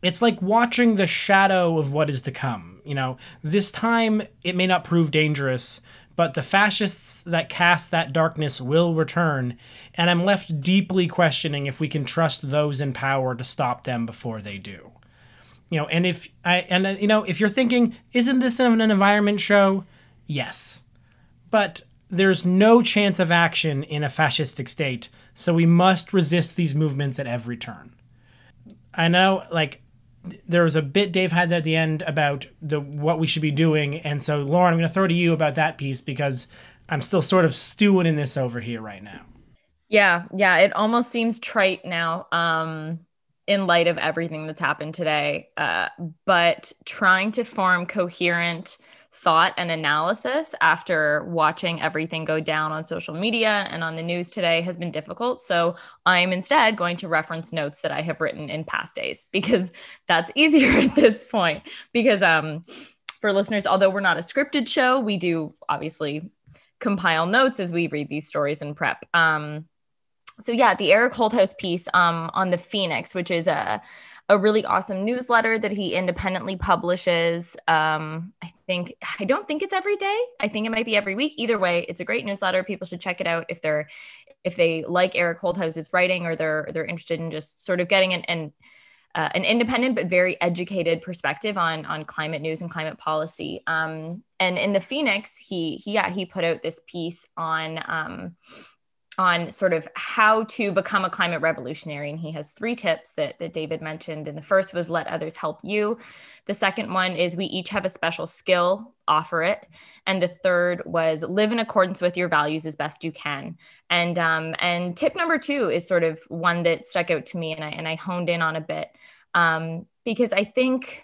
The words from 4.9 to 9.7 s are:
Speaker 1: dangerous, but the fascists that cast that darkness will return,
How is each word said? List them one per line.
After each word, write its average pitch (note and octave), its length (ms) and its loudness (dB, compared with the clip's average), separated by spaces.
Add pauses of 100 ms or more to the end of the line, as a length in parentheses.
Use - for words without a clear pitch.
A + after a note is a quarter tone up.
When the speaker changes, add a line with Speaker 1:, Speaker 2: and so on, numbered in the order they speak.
Speaker 1:
dangerous, C#3 720 0 (340)
but E3+ 180 2
the D#3+ 80 -2
fascists G3+ 840 0
that E3 260 -2
cast F3 420 2
that E3 220 0
darkness D#3 480 0
will D#3+ 340 2
return, D#3 600 0 (360)